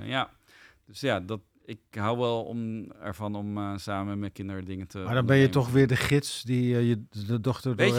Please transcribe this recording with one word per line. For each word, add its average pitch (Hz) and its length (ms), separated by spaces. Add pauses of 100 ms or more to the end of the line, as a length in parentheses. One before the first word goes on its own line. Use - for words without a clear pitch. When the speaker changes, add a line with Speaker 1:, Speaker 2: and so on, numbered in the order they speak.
Speaker 1:
ja. 123 260 (560)
Dus 101 140
ja, 120 200
dat, 98 200 (260)
ik 110 140 (120)
hou 113 260
wel 117 260
om, 113 480
ervan 104 440
om, 104 220
eh, 101 200
samen 98 300
met 101 100
mijn 101 140
kinderen 95 340
dingen 92 220
te - 120
Speaker 2:
Maar 95 140
dan 127 120
ben 135 120
je 135 80
Speaker 1:
ondernemen. 131 60
Speaker 2:
toch 127 200
weer 131 160
de 123 80
gids - 480
die, 123 320
eh, 120 140
je, 110 140 (240)
de 117 140
dochter 123 340
Speaker 1:
Weet 151 180
Speaker 2:
door 240 60